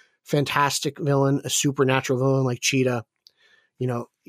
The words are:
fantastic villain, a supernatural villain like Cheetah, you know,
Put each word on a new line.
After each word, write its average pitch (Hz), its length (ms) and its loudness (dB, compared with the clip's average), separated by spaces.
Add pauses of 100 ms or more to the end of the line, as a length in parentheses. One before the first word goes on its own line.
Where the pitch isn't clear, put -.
(240)
fantastic 143 760 0
villain, 139 440 0
a 131 60 -6
supernatural 135 680 0
villain 135 260 2
like 123 160 -4
Cheetah, 127 420 0 (760)
you 127 80 -2
know, 120 180 -4 (240)